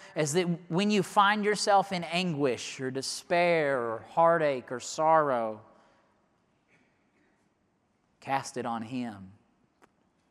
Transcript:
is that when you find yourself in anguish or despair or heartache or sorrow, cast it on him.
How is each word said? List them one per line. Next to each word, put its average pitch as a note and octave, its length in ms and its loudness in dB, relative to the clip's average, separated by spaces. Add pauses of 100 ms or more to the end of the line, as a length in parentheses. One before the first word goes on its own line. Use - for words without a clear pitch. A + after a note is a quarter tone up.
(160)
is D#3 180 -2
that F3 120 2 (240)
when G3+ 220 0
you G#3 100 2
find G3+ 420 4
yourself G3+ 480 2
in F3 120 -4
anguish D#3 760 -2
or C3 120 -6
despair D#3 880 0
or A2 320 -4
heartache D#3+ 600 2
or B2 80 -8
sorrow, C3+ 840 0 (2500)
cast C3+ 380 -6
it A#2+ 80 -6
on A#2 180 -6
him. A2 480 -10 (1000)